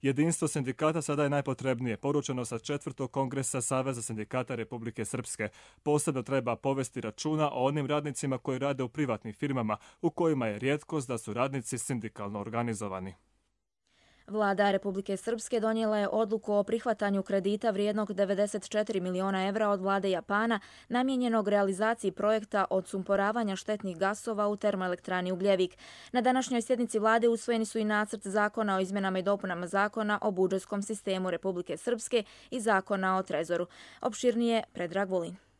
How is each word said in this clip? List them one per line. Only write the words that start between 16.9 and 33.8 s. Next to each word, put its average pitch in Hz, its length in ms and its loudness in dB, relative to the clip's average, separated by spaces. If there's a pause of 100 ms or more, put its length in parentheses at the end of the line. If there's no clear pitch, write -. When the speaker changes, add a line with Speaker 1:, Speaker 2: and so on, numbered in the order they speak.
Speaker 2:
kredita 202 480 0
vrijednog 208 420 0
devedeset 196 560 0
četiri 208 320 0
miliona 185 460 0
evra 208 220 2
od 202 120 2
vlade 196 300 2
Japana, 202 500 0 (280)
namijenjenog 247 600 2
realizaciji 202 640 2
projekta 208 580 2
odsumporavanja 196 880 0
štetnih 196 420 -4
gasova 208 500 0
u 208 80 0
termoelektrani 185 760 0
Ugljevik. 185 460 2 (340)
Na 247 80 2
današnjoj 247 420 2
sjednici 233 360 0
vlade 226 300 4
usvojeni 226 360 0
su 226 140 -4
i 214 60 0
nacrt 214 420 -2
zakona 208 500 2
o 190 40 2
izmjenama 190 380 0
i 185 40 -2
dopunama 185 440 -2
zakona 208 560 0
o 214 80 2
budžetskom 190 520 0
sistemu 185 480 -2
Republike 180 460 -4
Srpske 233 480 0 (260)
i - 100 -4
zakona 190 560 2
o 190 60 0
trezoru. 170 440 -2 (340)